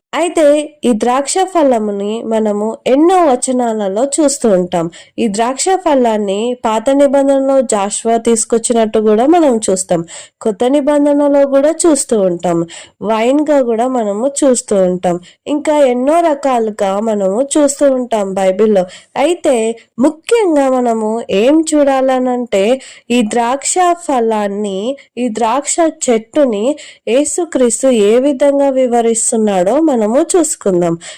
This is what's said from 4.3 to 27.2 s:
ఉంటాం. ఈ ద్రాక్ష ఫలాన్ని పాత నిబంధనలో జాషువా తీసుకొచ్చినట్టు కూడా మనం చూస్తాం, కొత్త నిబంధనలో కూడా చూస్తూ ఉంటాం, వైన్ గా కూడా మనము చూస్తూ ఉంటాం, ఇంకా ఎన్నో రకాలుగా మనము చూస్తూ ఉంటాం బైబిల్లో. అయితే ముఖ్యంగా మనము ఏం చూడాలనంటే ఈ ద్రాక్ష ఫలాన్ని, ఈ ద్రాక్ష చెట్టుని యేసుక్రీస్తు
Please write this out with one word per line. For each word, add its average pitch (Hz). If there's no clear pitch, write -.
ఉంటాం. 180
ఈ 220
ద్రాక్ష 233
ఫలాన్ని 226
పాత 226
నిబంధనలో 277
జాషువా 220
తీసుకొచ్చినట్టు 226
కూడా 214
మనం 311
చూస్తాం, 185
కొత్త 226
నిబంధనలో 285
కూడా 277
చూస్తూ 320
ఉంటాం, 175
వైన్ 226
గా 294
కూడా 233
మనము 226
చూస్తూ 262
ఉంటాం, 180
ఇంకా 302
ఎన్నో 262
రకాలుగా 240
మనము 208
చూస్తూ 285
ఉంటాం 233
బైబిల్లో. 190
అయితే 302
ముఖ్యంగా 311
మనము 233
ఏం 226
చూడాలనంటే 262
ఈ 240
ద్రాక్ష 233
ఫలాన్ని, 208
ఈ 240
ద్రాక్ష 233
చెట్టుని 226
యేసుక్రీస్తు 269